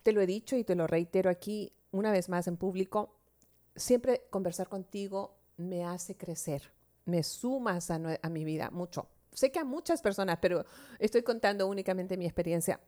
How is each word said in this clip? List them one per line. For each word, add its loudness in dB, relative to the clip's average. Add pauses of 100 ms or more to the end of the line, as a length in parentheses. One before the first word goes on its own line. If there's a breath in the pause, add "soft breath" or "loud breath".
te 4
lo 6
he 6
dicho -2
y 2
te 2
lo 2
reitero 2
aquí -4 (200)
una 2
vez 2
más 0
en -4
público, -2 (600)
siempre 2
conversar -2
contigo -6 (200)
me -4
hace -8
crecer, -6 (420)
me 2
sumas -2
a 0
nue-, -2
a -4
mi -4
vida -2
mucho. -6 (240)
Sé 2
que 0
a -2
muchas -2
personas, 0
pero 2 (340 loud breath)
estoy 2
contando 2
únicamente -2
mi -4
experiencia. 0